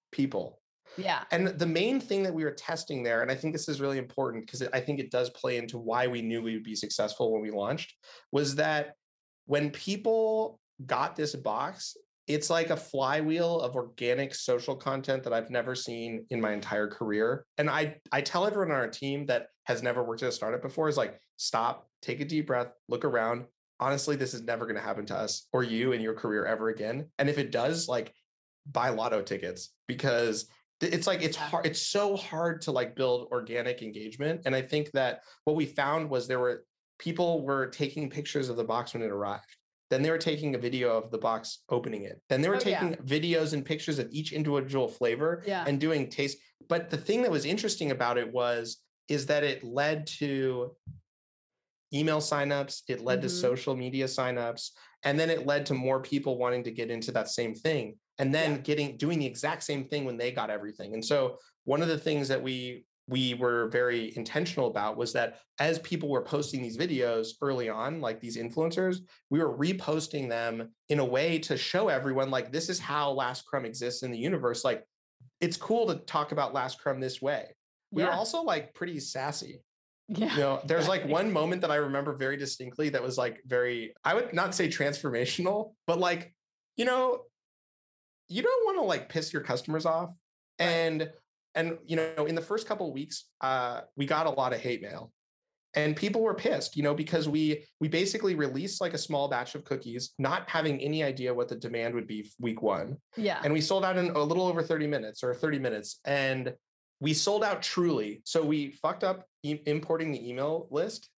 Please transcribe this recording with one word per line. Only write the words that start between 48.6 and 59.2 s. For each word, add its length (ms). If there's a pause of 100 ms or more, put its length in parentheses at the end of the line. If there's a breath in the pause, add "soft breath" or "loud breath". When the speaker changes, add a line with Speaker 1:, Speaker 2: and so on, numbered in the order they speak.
Speaker 1:
is 180
that 180
it 180
led 440 (120)
to 560 (1160)
email 260
signups, 720
it 140
led 200
to 60
Speaker 2:
Mm-hmm. 120
Speaker 1:
social 360
media 300
signups, 640 (340 loud breath)
and 160
then 100
it 160
led 200
to 80
more 260
people 380
wanting 260
to 80
get 180
into 220
that 160
same 260
thing. 440 (200)
And 160
then 180
Speaker 2:
Yeah. 60
Speaker 1:
getting, 380
doing 220
the 80